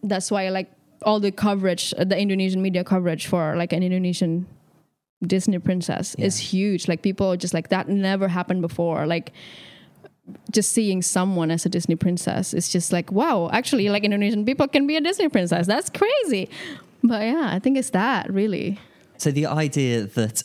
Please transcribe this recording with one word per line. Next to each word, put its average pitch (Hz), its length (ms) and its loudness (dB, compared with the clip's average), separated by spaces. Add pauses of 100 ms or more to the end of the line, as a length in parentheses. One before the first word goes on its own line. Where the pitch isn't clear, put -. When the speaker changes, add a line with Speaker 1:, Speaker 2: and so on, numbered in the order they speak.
Speaker 1:
that's 196 260 -2
why, 190 180 0
like, 185 220 -2 (320)
all 214 160 2
the 202 140 2
coverage, 196 680 0
uh, 180 60 2
the 185 140 2
Indonesian 190 440 2
media 185 220 0
coverage 175 420 0
for, 160 300 0
like, 175 160 -2
an 175 100 2
Indonesian 180 640 0 (800)
Disney 190 320 2
princess - 580 -2
Speaker 2:
Yeah. - 100 0
Speaker 1:
is 196 120 0
huge. 190 480 0
Like, 165 160 0
people 196 300 0
are 180 40 0
just 180 160 -4
like, 165 180 -2
"That 185 180 0
never 190 400 0
happened 180 340 -2
before." 165 440 -2
Like, 165 260 -2 (1200)
just 208 200 2
seeing 196 300 2
someone 180 480 0
as 165 160 -2
a - 20 2
Disney 170 280 0
princess, - 580 -2
it's 170 160 -2
just 180 220 -2
like, 175 180 -2
"Wow, 208 420 0
actually, 220 360 0
like, 202 160 0
Indonesian 208 400 0
people 269 240 2
can 277 180 2
be 294 100 0
a 320 40 2
Disney 349 280 0
princess. 175 380 2
That's 220 240 0
crazy." 403 580 0 (540)
But 226 200 4
yeah, 254 300 0
I 175 60 -2
think 262 180 0
it's 254 140 -2
that, 214 420 0
really. 196 460 -2 (420)
Speaker 2:
So 147 120 2
the 147 140 0
idea 139 580 0
that 110 400 -2